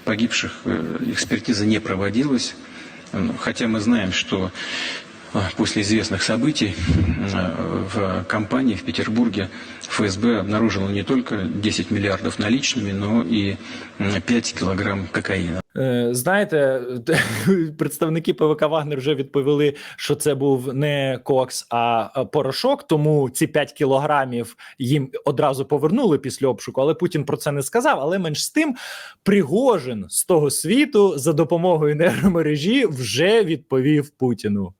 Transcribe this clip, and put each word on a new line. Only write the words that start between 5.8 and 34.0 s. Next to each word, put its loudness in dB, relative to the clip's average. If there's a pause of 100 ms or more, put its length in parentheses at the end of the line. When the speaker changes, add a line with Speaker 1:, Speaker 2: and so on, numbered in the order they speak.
Speaker 1:
известных 0
событий, 0 (600)
э, 0 (460)
в -2
компании 0
в -10
Петербурге 0 (420)
Ф -2
С 0
Б 2
обнаружило 0
не -2
только 0 (280)
десять -2
миллиардов -2
наличными, 0
но 0
и, 0 (420)
м, 0
пять 0
килограмм -2
кокаина. -2 (160)
Speaker 2:
Е, 0
знаєте, 2 (540)
<laughs> 0
представники -2
П 2
В 2
К 2
«Вагнер» -2
вже 0
відповіли, 2 (220)
що -2
це 0
був 0
не 0
кокс, 0
а, 2
а, -2
порошок, -2
тому 2
ці 0
п'ять -2
кілограмів 0 (240)
їм 0 (160)
одразу 0
повернули 2
після -2
обшуку, -2
але 2
Путін -2
про -2
це -4
не -2
сказав, 0
але 0
менш -4
з -8
тим, 0 (480)
Пригожин 2
з -2
того 4
світу 4
за 2
допомогою 4
нейромережі 2
вже 2
відповів 2